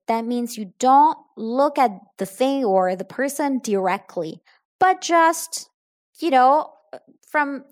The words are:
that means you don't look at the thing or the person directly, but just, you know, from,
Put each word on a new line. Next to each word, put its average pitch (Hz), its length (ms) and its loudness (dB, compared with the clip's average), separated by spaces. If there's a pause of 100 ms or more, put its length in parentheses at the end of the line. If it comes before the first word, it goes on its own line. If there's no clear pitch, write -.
that 226 180 -2
means 240 340 -6
you 196 180 -12
don't 285 400 4 (180)
look 269 440 -2
at 247 120 2 (280)
the 196 80 -6
thing 269 360 -2
or 190 320 0
the 185 80 -8
person 277 600 -4
directly, 185 800 -6 (360)
but 370 220 2
just, 330 680 0 (520)
you 330 100 -4
know, 269 420 4 (560)
from, 277 440 -4